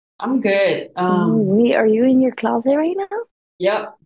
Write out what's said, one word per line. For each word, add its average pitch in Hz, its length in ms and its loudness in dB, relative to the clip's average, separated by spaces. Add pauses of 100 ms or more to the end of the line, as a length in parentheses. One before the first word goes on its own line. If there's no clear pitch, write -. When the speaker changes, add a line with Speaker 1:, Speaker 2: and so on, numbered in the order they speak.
(180)
Speaker 1:
I'm 254 220 -4
good. 196 560 0
Speaker 2:
Oh, 180 80 -4
Speaker 1:
Um, 214 420 0
Speaker 2:
wait, 220 300 2
are 226 100 2
you 220 180 2
in 262 160 4
your 254 140 0
closet 233 420 -2
right 330 200 -2
now? 392 200 -8 (440)
Speaker 1:
Yep, 202 340 -2 (120)